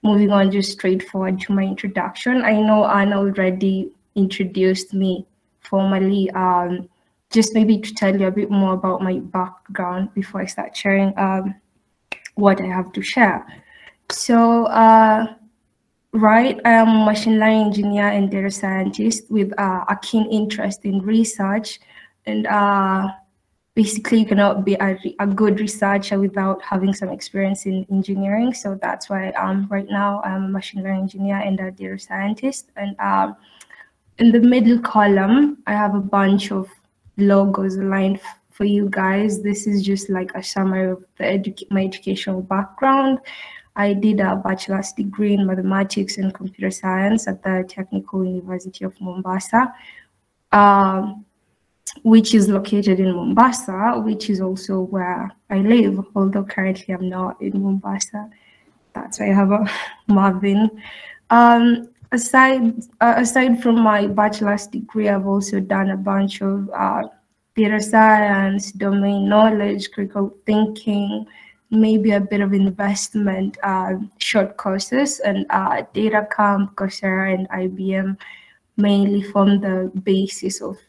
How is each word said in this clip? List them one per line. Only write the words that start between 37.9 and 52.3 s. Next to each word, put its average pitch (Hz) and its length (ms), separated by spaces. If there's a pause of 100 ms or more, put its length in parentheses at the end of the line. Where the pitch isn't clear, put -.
f-, - 240 (100)
for - 140
you 202 240
guys. 196 540
This 202 240
is 202 160
just, 196 260
like, 185 280
a 190 80
summary 190 480
of 185 120 (140)
the - 60
edu-, 196 480
my 196 120
educational 190 560
background. 262 800 (560)
I 202 200
did 202 260
a 190 160
bachelor's 190 560
degree 202 420
in 196 100
mathematics 190 720
and 190 140
computer 190 380
science 196 560
at 190 160
the 185 260
Technical 190 560
University 185 600
of 190 160
Mombasa, 190 760 (800)
um, 202 720 (800)
which 220 280